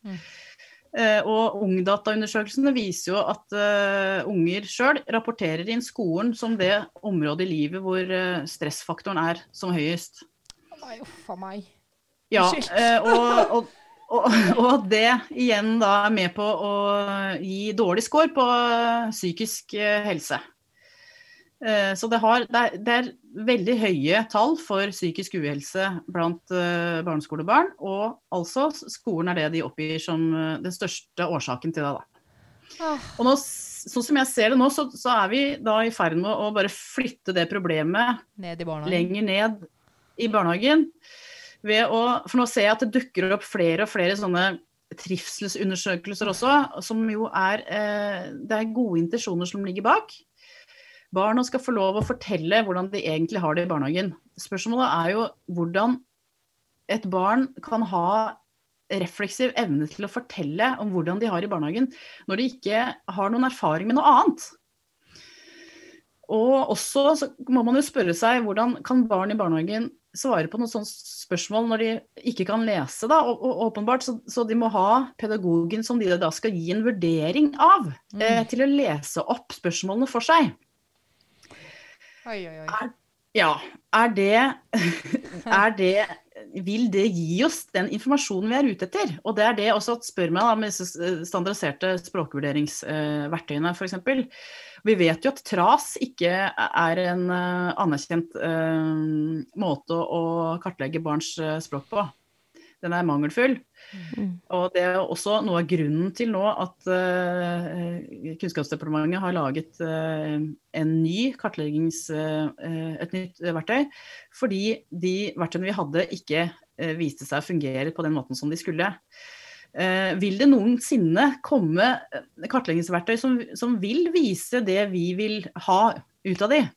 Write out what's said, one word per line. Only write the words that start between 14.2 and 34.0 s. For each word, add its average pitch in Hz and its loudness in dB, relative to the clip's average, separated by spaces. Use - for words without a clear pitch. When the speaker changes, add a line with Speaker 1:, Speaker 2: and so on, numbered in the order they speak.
Speaker 2:
og 247 6
at 214 2
det 226 4
igjen 226 2
da 202 6
er - 4
med 185 2
på 208 -4
å 202 0
gi 196 -4
dårlig 202 2
score 311 4
på, 277 0
eh, 233 2
psykisk, 208 -6
eh, 208 2
helse. 160 -2
Eh, 208 2
så 226 -4
det 226 4
har, 226 4
det - -4
er, 233 2
det 220 0
er 254 2
veldig 233 2
høye 185 2
tall 254 2
for 202 -2
psykisk 185 -6
uhelse 147 -4
blant, 170 -2
eh, 175 0
barneskolebarn, 170 0
og 196 -4
altså 190 -2
s-, - -14
skolen 175 -4
er 180 0
det 156 0
de 165 -2
oppgir 156 -6
som, 165 -2
eh, 160 -2
den 180 -8
største - -6
årsaken 156 -4
til 156 -4
det 143 -4
da. - -12
Speaker 1:
Ah. 302 -4
Speaker 2:
Og 233 2
nå 269 6
s-, - -12
sånn 240 -4